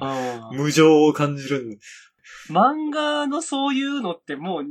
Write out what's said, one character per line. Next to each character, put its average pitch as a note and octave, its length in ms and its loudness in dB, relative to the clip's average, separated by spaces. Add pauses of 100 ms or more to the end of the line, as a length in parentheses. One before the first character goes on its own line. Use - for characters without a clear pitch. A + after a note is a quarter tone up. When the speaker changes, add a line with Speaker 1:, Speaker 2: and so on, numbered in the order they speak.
(520)
Speaker 1:
う C3 40 -10
ん。 - 20 -6
Speaker 2:
無 C#3+ 140 -2
情 D#3 340 8
を D3+ 80 6
感 C#3+ 220 -2
じ C#3 140 -10
る C3+ 160 -4
ん。 G#2+ 140 -12 (720)
Speaker 1:
漫 C#4+ 400 2
画 D4 360 -2
の C#4+ 140 -4
そ C#4 280 -4
う C#4 40 0
い C4+ 100 -2
う C#4 180 -4
の F3+ 120 -4
っ - 100 -14
て C#3+ 120 -10
も E3 240 -6
う C#3+ 120 -8